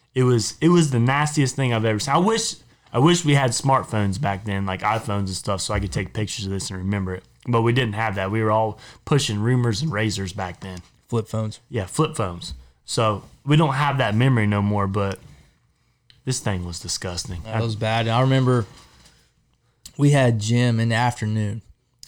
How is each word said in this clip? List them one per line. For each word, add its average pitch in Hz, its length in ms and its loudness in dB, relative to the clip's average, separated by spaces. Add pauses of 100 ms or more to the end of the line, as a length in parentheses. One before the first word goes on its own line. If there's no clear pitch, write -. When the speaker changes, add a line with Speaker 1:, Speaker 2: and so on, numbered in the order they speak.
(140)
Speaker 1:
It 127 100 4
was, 123 360 2
it 156 80 4
was 170 220 6
the 127 80 2
nastiest 139 580 2
thing 131 160 0
I've 110 140 0
ever 110 120 2
seen. 135 160 -2
I 160 40 6
wish, 220 380 0 (360)
I 117 60 0
wish 170 260 4
we 147 100 4
had 135 180 2
smartphones 107 680 0
back 98 240 -4
then, 98 220 -4
like 95 160 -4
iPhones 107 380 -2
and 95 100 -2
stuff, 95 320 -4
so - 100 -6
I 104 80 -2
could 98 120 -6
take 101 200 -4
pictures 104 320 -6
of 98 60 -6
this 98 200 -6
and 95 80 -8
remember 95 360 -4
it. 90 80 -10 (240)
But 117 160 2
we 117 100 2
didn't 120 220 0
have 110 220 -2
that. 98 140 -2
We 110 120 -2
were 110 100 0
all 110 260 -2 (260)
pushing 113 360 0
Rumors 120 420 0
and 160 100 -4
Razors 101 400 -2
back 92 280 -8
then. 95 180 -12 (300)
Speaker 2:
Flip 113 180 -2
phones. 110 420 -6
Speaker 1:
Yeah, 98 180 -4
flip - 280 -2
phones. 87 400 -6 (300)
So 110 400 0 (200)
we 147 120 2
don't 151 180 4
have 143 240 0
that 113 160 2
memory 120 320 4
no 104 160 2
more, 101 240 2
but 98 320 -2 (1040)
this 131 160 -4
thing 92 240 -4
was 85 140 -10
disgusting. 90 680 -8
Speaker 2:
That 110 180 -4
was 113 120 -2
bad. 110 320 0
I 113 140 2
remember 127 460 2 (1300)
we 143 140 4
had 127 300 4
gym 117 400 2
in 113 100 2
the 113 40 2
afternoon. 110 680 0 (460)